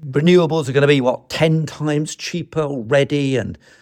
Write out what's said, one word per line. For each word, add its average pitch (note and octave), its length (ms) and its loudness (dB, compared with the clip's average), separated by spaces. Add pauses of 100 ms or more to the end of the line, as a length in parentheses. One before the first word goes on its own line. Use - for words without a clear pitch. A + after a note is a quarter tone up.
(120)
Renewables D#3+ 560 2
are C#3 40 -6
gonna C#3 140 2
be, C#3+ 140 4
what, B2 280 -2
ten D#3+ 380 0
times D3+ 480 -4
cheaper - 460 -8
already C#3 760 0
and, G2 220 -6 (240)